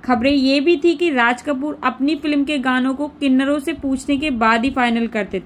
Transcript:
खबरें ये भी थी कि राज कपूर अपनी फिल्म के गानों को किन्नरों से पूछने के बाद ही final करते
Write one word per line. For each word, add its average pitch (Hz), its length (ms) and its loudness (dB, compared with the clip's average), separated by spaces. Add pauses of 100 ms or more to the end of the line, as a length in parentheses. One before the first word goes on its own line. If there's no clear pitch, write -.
खबरें 254 280 2
ये 277 280 4
भी 339 160 4
थी 339 180 2
कि 339 160 0
राज 240 320 0
कपूर 294 420 -4
अपनी 269 320 0
फिल्म 294 280 0
के 302 140 -2
गानों 254 360 0
को 285 140 -6
किन्नरों 277 500 0
से 311 140 -6
पूछने 269 440 -2
के 302 140 -2
बाद 226 340 2
ही 269 60 0
final 233 360 0
करते 196 400 -4